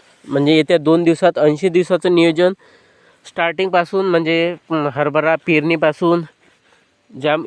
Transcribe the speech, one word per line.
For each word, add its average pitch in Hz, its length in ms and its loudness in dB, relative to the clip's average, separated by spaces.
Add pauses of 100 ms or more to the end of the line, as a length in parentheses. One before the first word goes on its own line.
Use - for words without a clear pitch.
(280)
म्हणजे 143 280 2
येत्या 156 220 2
दोन 160 260 2
दिवसात 170 340 0
ऐंशी 151 320 0
दिवसाचं 175 460 0
नियोजन 170 380 2 (720)
स्टार्टिंगपासून, 180 800 -2
म्हणजे, 165 500 0 (160)
अं, 147 220 -2
हरभरा 147 420 0
पेरणीपासून, 165 880 0 (1000)
ज्या, 147 140 0 (120)